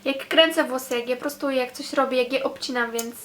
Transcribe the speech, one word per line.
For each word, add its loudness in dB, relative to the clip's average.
Jak -2
kręcę 6
włosy, -2
jak -4
je 0
prostuję, -2
jak 0
coś -10
robię, 4
jak -4
je 0
obcinam, -2
więc, -4